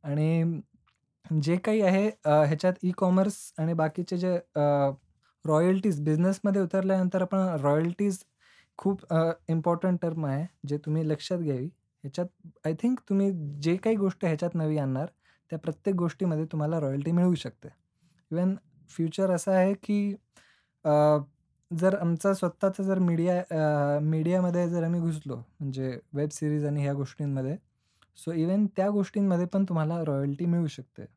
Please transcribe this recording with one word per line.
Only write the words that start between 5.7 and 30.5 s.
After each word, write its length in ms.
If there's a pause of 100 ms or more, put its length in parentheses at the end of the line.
बिझनेसमध्ये 640
उतरल्यानंतर 600
आपण 160
रॉयल्टीज 800 (580)
खूप, 360
अ, 200 (160)
इम्पॉर्टंट 540
टर्म 240
आहे, 200 (200)
जे 120
तुम्ही 300
लक्षात 300
घ्यावी. 280
ह्याच्यात 600 (400)
I 40
think 240 (140)
तुम्ही 240 (300)
जे 140
काही 200
गोष्ट 280
ह्याच्यात 300
नवी 240
आणणार, 280 (440)
त्या 80
प्रत्येक 380
गोष्टीमध्ये 480
तुम्हाला 360
रॉयल्टी 300
मिळू 240
शकते. 340 (640)
Even 220 (340)
फ्युचर 420
असं 220
आहे 220
की, 400 (680)
अ, 60 (880)
जर 200
आमचा 360
स्वतःचा 480
जर 160
मीडिया, 400 (120)
अ, 480
मीडियामध्ये 720
जर 120
आम्ही 180
घुसलो, 360
म्हणजे 640 (120)
वेब 160
सिरीज 360
आणि 180
ह्या 100
गोष्टींमध्ये, 640 (680)
so 100
even 300 (100)
त्या 140
गोष्टींमध्ये 560
पण 180
तुम्हाला 400
रॉयल्टी 400
मिळू 220